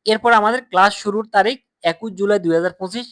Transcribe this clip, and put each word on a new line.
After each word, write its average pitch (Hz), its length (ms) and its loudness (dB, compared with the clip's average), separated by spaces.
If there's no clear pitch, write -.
এরপর 220 280 2
আমাদের 226 320 2
ক্লাস 190 280 2
শুরুর 208 380 -6
তারিখ 214 260 0
একুশ 220 280 -4
জুলাই 202 280 0
দুই 170 160 0
হাজার 175 180 0
পঁচিশ। 196 380 -10